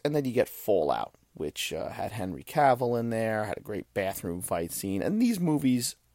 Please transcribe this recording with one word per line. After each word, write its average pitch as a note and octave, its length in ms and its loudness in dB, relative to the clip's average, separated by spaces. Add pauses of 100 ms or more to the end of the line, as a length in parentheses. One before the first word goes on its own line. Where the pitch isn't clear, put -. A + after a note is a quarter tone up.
And D3 100 2
then C#3+ 120 2
you B2+ 60 -2
get A#2 140 4
Fallout, D2 680 0 (180)
which, - 400 -6
uh, E2 160 -4
had - 240 -6
Henry F#2 320 -6
Cavill B2 560 4
in A#2 80 -2
there, A2 380 0
had G2 100 -6
a - 60 -10
great G#2 320 -8
bathroom F#2 480 -2
fight E2+ 300 -2
scene. G2 280 -2
And G#3 220 0
these A#3 180 2
movies C3+ 560 2 (180)